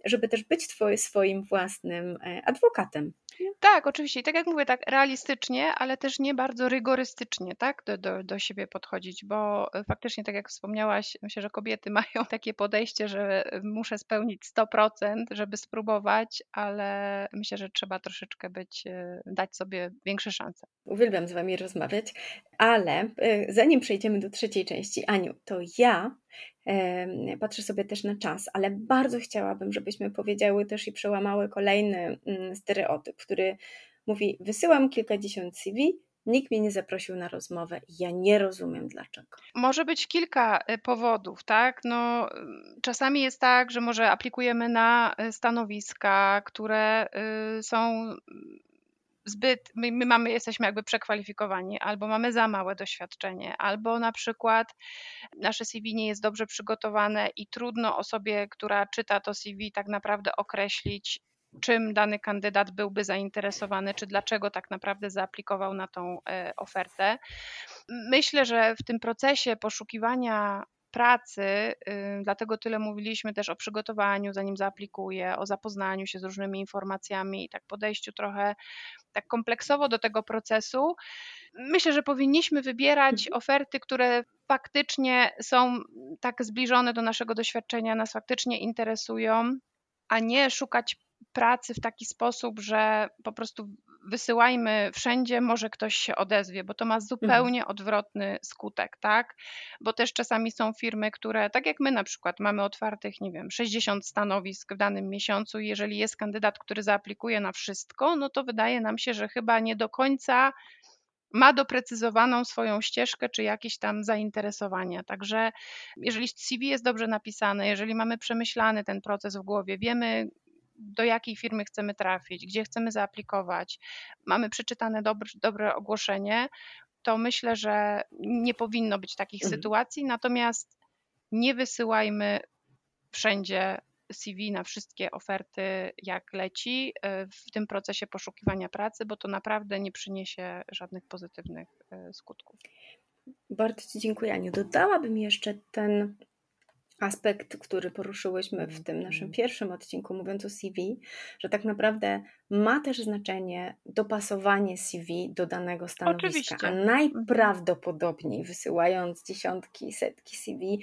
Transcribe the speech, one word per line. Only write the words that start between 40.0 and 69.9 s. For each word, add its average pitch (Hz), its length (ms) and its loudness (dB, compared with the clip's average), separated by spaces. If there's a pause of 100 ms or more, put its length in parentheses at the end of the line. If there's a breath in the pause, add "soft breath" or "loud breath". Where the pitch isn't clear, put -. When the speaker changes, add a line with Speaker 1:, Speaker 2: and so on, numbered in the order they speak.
Speaker 2:
kilka, 254 520 2
e, 220 200 -2
powodów, 226 640 0
tak? 240 400 4
No, 240 460 0
mm, 76 520 -14
czasami 269 400 2
jest 262 180 -2
tak, 247 300 6
że 240 100 -2
może 226 300 4
aplikujemy 240 580 2
na, 233 500 6
e, 220 140 -4
stanowiska, 208 1120 2
które, 214 640 2 (520)
y, 220 40 -6
są, 226 160 0
mm, 226 400 0 (1080)
zbyt, 247 500 0
my, 233 180 -2
my 240 140 2
mamy, 233 240 6
jesteśmy 226 360 -2
jakby 202 160 0
przekwalifikowani, 208 1000 -4
albo 208 260 -4
mamy 233 260 0
za 226 160 4
małe 196 260 -2
doświadczenie, 190 840 -8
albo 214 400 0
na 226 140 2
przykład 226 640 0 (640 loud breath)
nasze 220 280 -2
C - 140 -10
V 220 160 -6
nie 220 140 -2
jest 208 140 -4
dobrze 214 240 0
przygotowane 214 920 0
i 208 100 -12
trudno 233 520 -2
osobie, 208 520 -2
która 208 360 0
czyta 202 340 0
to 208 140 -6
C - 160 -10
V, 202 140 -8 (100)
tak 202 140 -4
naprawdę 208 480 -2
określić, 202 840 -4 (400)
czym 226 340 2
dany 208 240 4
kandydat 202 520 0
byłby 202 340 -2
zainteresowany, 196 920 -4
czy 214 120 -8
dlaczego 202 440 -2
tak - 200 -10
naprawdę 202 400 -4
zaaplikował 196 640 -4
na 190 120 -6
tą, 180 320 -8 (100)
e, 180 280 -6
ofertę. 196 640 -2 (680 loud breath)
Myślę, 262 560 4
że 226 320 6
w - 60 -12
tym 233 180 -2
procesie 240 560 2
poszukiwania 220 1080 -2 (280)